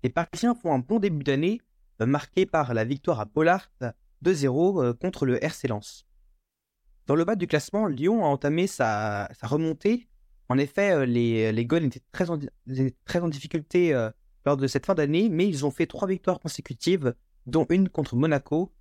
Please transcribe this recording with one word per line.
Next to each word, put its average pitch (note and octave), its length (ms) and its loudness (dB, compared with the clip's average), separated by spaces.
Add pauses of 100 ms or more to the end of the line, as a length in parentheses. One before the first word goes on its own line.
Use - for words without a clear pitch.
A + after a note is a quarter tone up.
Les - 60 0
Parisiens G3 440 0
font F3 200 -4
un C3 60 2
bon G3+ 200 -2
début E3 240 0
d'année, D3+ 380 0 (400)
euh, A2+ 60 2
marqué F#3 400 0
par C#3 260 0
la A2 120 0
victoire C#3 340 -2
à - 60 -4
Bollaert, E3 460 0 (500)
deux E3+ 120 4
zéro, D3+ 480 2
euh, A#2+ 120 2
contre F3+ 320 -2
le B2 180 2
R D#3+ 100 -4
C - 140 -6
Lens. - 400 -6 (960)
Dans C#3+ 100 0
le E3 80 2
bas G#3 120 0
du F3 120 -4
classement, G3+ 380 -2
Lyon F3+ 380 0
a D#3+ 40 2
entamé D3 380 0
sa, G#2+ 640 -2 (100)
sa A2+ 80 -10
remontée. D#3+ 600 -2 (400)
En B2+ 100 0
effet, G3 340 0
euh, C#3+ 140 2
les, A#2 460 2
les A#2 140 0
Gones D#3+ 200 2
étaient - 160 -4 (100)
très F3 200 -2
en E3 60 -2
di-, C#3+ 120 -8 (180)
étaient C3 280 -2 (100)
très - 140 -2
en F3 80 -2
difficulté, D#3+ 680 0
euh, A#2 160 0 (360)
lors C#3+ 120 2
de C3+ 80 0
cette C3+ 220 -2
fin F#3+ 80 2
d'année, D#3+ 340 2
mais F3 180 2
ils D3 180 -2
ont C#3+ 60 0
fait E3 160 -2
trois - 200 -6
victoires F#3 320 -2
consécutives, D3+ 760 -4 (320)
dont C#3 240 2
une F#3 200 4
contre C#3+ 260 -4
Monaco. D3+ 640 0